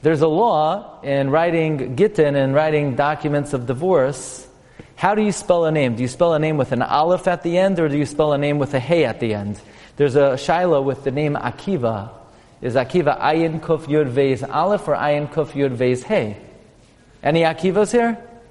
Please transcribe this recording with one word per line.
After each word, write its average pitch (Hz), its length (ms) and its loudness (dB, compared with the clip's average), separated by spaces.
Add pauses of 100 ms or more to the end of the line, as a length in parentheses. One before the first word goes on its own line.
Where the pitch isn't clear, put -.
There's 151 180 4
a 160 80 4
law 170 720 0
in 139 300 0
writing 156 680 0
Gittin 156 400 2
and 135 180 2
writing 151 400 2
documents 147 560 -2
of 123 140 -4
divorce. 139 840 -2 (480)
How 196 200 0
do 214 60 0
you 208 120 2
spell 170 320 0
a 156 60 2
name? 131 260 0
Do 120 40 -4
you 127 60 -2
spell 170 260 2
a 156 60 2
name 156 160 0
with 131 160 -2
an 123 100 -2
Aleph 175 460 0
at 175 160 -2
the 170 140 0
end, 190 200 2
or 160 120 2
do 143 80 -2
you 147 80 0
spell 151 260 0
a 139 60 0
name 147 200 -2
with 143 160 -2
a 135 60 0
Hey 156 240 0
at 113 160 -2
the 113 140 -2
end? 101 260 -6 (380)
There's 139 180 2
a 139 200 4
Shaila 170 460 2
with 135 220 -4
the 135 80 -2
name 147 240 -2
Akiva. 117 760 -4 (500)
Is 120 140 -4
Akiva 143 440 0
Ayin 160 400 0
Kuf 156 280 -4
Yud 143 240 0
Veis 131 360 0
Aleph 190 400 -2
or 151 60 0
Ayin 147 340 -2
Kuf 151 260 -4
Yud 135 220 -2
Veis 123 280 0
Hey? 123 340 -2 (840)
Any 156 180 2
Akivas 180 500 0
here? 233 280 0 (320)